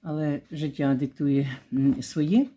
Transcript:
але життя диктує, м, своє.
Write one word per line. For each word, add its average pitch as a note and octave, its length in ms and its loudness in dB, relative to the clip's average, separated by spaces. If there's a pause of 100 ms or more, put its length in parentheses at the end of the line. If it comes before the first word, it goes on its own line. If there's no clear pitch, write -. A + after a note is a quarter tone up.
але D3+ 380 -4 (100)
життя C#3+ 440 0
диктує, C#3 640 0 (140)
м, C3+ 300 2
своє. F3+ 440 2 (100)